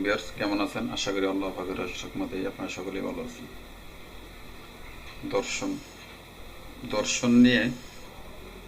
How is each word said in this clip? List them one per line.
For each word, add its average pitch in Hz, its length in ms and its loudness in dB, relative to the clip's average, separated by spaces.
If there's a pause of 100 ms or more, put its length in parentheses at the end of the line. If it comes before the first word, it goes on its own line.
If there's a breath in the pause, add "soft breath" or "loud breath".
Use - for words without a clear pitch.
ভিউয়ার্স, 104 220 2 (120)
কেমন 104 280 2
আছেন? 110 180 -2 (120)
আশা 101 180 0
করি 95 200 4
আল্লাহ 95 220 0
পাকের 92 280 -4
অশেষ 92 200 -6
রহমতে 95 320 -4 (140)
আপনারা 95 260 -6
সকলেই 95 320 -4
ভালো 87 200 -4
আছেন। - 180 -12 (1900)
দর্শন, - 360 0 (1300)
দর্শন 120 360 4 (120)
নিয়ে 120 200 10 (1040)